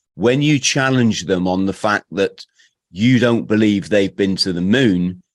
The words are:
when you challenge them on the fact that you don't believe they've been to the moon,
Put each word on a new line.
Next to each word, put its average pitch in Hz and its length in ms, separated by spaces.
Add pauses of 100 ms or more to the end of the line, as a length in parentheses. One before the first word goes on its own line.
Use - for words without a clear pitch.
(160)
when 123 260
you 147 180
challenge 131 640
them 90 240
on 92 180
the 95 80
fact 104 380
that 95 340 (460)
you 113 260
don't 113 280
believe 104 420
they've 101 280
been 98 200
to 92 160
the 87 100
moon, 92 600 (100)